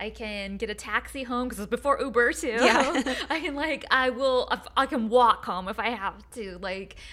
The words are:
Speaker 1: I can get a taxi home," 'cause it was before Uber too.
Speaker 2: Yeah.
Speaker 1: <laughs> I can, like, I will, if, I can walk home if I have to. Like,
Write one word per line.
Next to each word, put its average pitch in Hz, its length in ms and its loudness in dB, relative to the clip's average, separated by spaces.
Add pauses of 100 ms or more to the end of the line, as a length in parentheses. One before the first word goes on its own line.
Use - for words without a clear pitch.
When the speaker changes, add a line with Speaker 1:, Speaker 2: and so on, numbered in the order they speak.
Speaker 1:
I 202 80 -6
can 208 480 -8
get 214 140 -4
a 214 40 -4
taxi 226 500 -4
home," 247 260 -4
'cause 180 80 -10
it 196 40 -6
was 202 60 -8
before 269 320 2
Uber 240 320 2
too. - 160 -6
Speaker 2:
Yeah. 247 540 4 (240)
Speaker 1:
<laughs> - 20 -14
I 311 120 -2
can, 302 140 -4
like, 285 360 -4
I 262 180 4
will, 254 420 0
if, 226 100 0 (140)
I 262 120 2
can 247 240 -2
walk 233 340 6
home 185 240 -6
if 196 100 -6
I 220 120 0
have 208 400 -6
to. 196 320 -10
Like, 190 340 -8 (160)